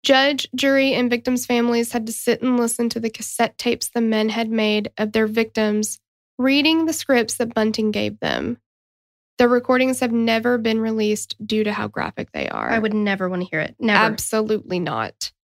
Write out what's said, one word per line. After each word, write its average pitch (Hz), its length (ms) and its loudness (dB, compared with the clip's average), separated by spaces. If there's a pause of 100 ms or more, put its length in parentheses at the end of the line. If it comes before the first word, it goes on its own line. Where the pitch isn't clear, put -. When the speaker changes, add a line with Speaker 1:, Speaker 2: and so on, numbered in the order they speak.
Speaker 1:
Judge, 277 520 4
jury, 269 380 4
and 247 160 2
victims' 247 360 0
families 233 460 2
had 226 160 -4
to 226 60 -6
sit - 280 -2
and 247 160 2
listen 233 320 0
to 226 120 -6
the 226 80 -4
cassette - 480 -4
tapes - 320 -4
the 233 120 -2
men 220 280 2
had 220 200 -2
made 214 480 0
of 214 140 -2
their 220 160 2
victims, 214 720 -2 (380)
reading 294 480 4
the 320 80 -2
scripts 240 420 0
that 233 180 -4
Bunting 214 380 0
gave 208 300 -4
them. 71 360 -2 (800)
The 240 100 6
recordings 247 540 2
have 240 100 0
never 233 460 2
been 220 220 0
released 220 640 -2
due 214 200 0
to 208 80 0
how 208 160 -4
graphic - 440 -6
they - 180 -6
are. 55 200 -4
Speaker 2:
I 226 100 0
would 214 140 -2
never 196 360 0
wanna 180 160 -4
hear - 160 -6
it. - 180 -8
Never. 214 240 2
Speaker 1:
Absolutely 214 760 -2
not. 120 520 -6 (140)